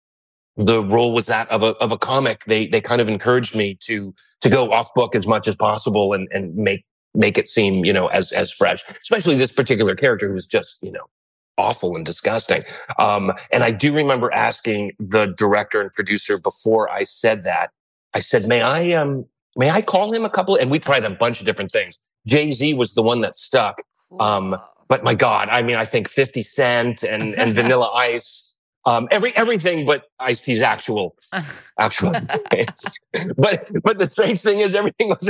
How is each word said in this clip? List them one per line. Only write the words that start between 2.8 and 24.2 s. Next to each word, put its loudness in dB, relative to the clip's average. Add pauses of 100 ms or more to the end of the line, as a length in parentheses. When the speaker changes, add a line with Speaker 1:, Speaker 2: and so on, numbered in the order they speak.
Speaker 1:
kind 0
of 2
encouraged 0
me -2
to -8 (260)
to 4
go 4
off 0
book 0
as 0
much 2
as -2
possible 0
and, -4
and -6
make, -2 (280)
make 2
it 0
seem, 2
you 2
know, 2
as, 0
as -2
fresh, 0 (180)
especially 2
this 2
particular 0
character 0
who -4
was -6
just, -4
you -12
know, -14 (520)
awful -2
and -8
disgusting. -2 (340)
Um, 2 (200)
and 4
I 2
do 0
remember 2
asking -2
the 2 (100)
director 2
and -6
producer -2
before 0
I -4
said 0
that, -2 (460)
I 0
said, 0
"May 2
I, 0
um, -2 (300)
may 2
I 4
call 2
him -2
a -4
couple?" 0
And 2
we 2
tried 0
a -2
bunch -2
of -10
different -2
things. -4 (240)
Jay-Z 2
was 0
the 2
one 2
that -4
stuck. -2 (380)
Um, 0